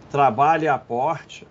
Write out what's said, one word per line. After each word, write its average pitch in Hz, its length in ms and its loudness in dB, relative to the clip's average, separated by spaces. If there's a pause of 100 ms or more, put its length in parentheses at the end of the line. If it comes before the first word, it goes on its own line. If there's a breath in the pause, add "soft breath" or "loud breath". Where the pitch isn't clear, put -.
(100)
Trabalhe, 143 580 2
aporte, 135 840 -4